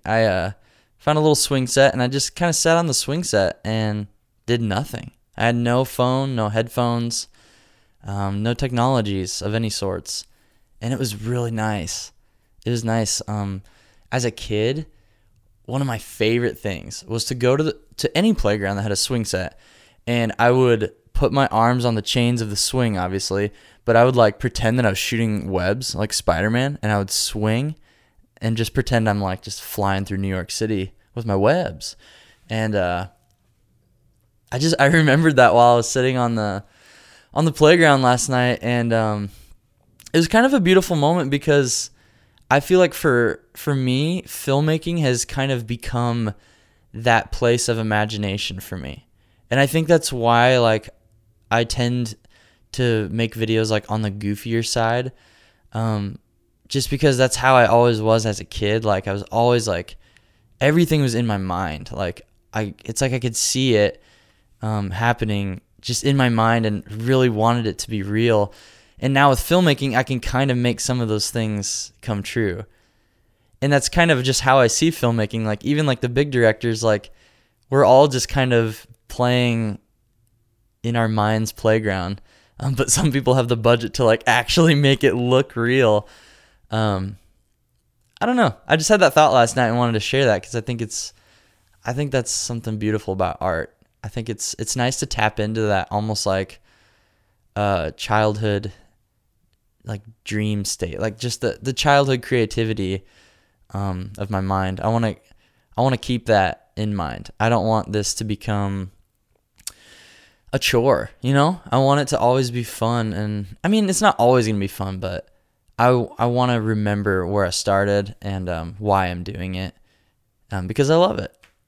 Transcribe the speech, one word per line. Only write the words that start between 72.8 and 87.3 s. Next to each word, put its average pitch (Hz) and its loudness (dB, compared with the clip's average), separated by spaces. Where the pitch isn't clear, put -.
And 143 0
that's 139 2
kind 170 4
of 123 2
just 131 0
how 135 6
I 123 6
see 160 2
filmmaking. 117 -2
Like, 107 -4
even, 147 0
like, 127 -2
the 127 0
big 135 0
directors, 117 2
like, 107 0
we're 135 4
all 131 8
just 127 -4
kind 127 2
of 113 0
playing 120 0
in 117 -2
our 113 2
mind's 110 0
playground. 101 0
Um, 135 -4
but 127 -2
some 160 2
people 127 0
have 127 2
the 120 0
budget 113 0
to, 131 0
like, 113 4
actually 147 4
make 139 2
it 110 4
look 123 0
real. 117 2
Um, 101 -2